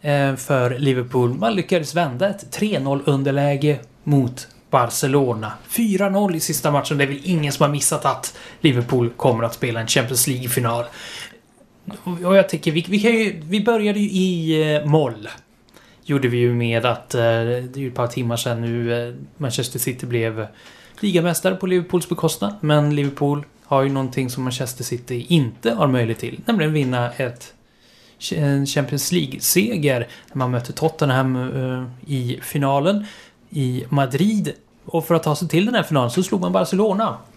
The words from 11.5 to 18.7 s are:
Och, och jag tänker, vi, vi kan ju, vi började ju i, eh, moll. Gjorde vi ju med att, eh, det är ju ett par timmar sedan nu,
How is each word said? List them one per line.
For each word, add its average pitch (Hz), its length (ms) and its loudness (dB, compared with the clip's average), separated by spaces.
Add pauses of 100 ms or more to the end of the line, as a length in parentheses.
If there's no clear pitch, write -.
Och, 175 180 -6
och 180 140 4
jag 190 120 8
tänker, 160 240 -2
vi, 165 160 0
vi 202 120 2
kan 226 120 4
ju, 214 320 0
vi 202 200 -2
började 208 340 2
ju 208 120 0
i, 160 640 2
eh, 151 100 0
moll. 131 440 2 (760)
Gjorde 131 240 2
vi 120 80 0
ju 120 180 2
med 117 320 0
att, - 280 -2
eh, 123 60 2
det 117 560 0
är - 20 -8
ju 135 100 -6
ett 120 60 -10
par 123 120 0
timmar 120 300 -4
sedan 117 240 -4
nu, 117 480 -2